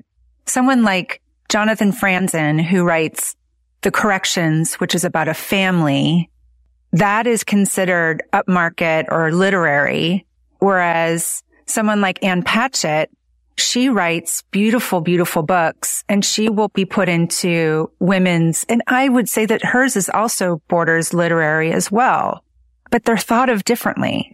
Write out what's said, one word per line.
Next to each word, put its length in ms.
someone 380
like 360
Jonathan 440
Franzen, 720
who 180
writes 540
The 80
Corrections, 840
which 180
is 100
about 240
a 60
family, 960
that 340
is 180
considered 800
upmarket 760
or 220
literary, 920
whereas 840
someone 340
like 240
Ann 180
Patchett, 680
she 320
writes 600
beautiful, 520
beautiful 400
books, 680
and 160
she 240
will 200
be 180
put 240
into 880
women's, 720
and 180
I 240
would 180
say 180
that 160
hers 340
is 120
also 600
borders 440
literary 600
as 200
well, 500
but 120
they're 120
thought 340
of 140
differently. 680